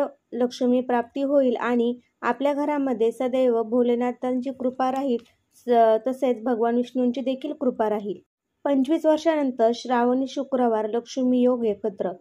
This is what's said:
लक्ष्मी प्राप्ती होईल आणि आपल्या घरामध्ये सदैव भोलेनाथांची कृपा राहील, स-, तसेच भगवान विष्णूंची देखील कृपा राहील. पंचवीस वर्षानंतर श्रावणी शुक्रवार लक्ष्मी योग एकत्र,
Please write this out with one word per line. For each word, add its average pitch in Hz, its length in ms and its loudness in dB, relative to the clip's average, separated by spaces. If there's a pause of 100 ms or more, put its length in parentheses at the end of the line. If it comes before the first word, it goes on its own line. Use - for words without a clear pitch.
(340)
लक्ष्मी 247 480 0
प्राप्ती 247 400 -2
होईल 269 340 2
आणि 240 440 0 (220)
आपल्या 262 320 0
घरामध्ये 269 580 0
सदैव 247 520 0
भोलेनाथांची 247 880 -2
कृपा 254 400 -2
राहील, 262 260 -2 (380)
स-, 226 520 4
तसेच 254 360 -2
भगवान 233 320 0
विष्णूंची 247 460 -2
देखील 262 320 -6
कृपा 247 360 -2
राहील. 208 280 -4 (460)
पंचवीस 285 420 0
वर्षानंतर 302 680 2
श्रावणी 247 520 0
शुक्रवार 247 600 -2
लक्ष्मी 247 540 0
योग 247 240 2
एकत्र, 202 560 -4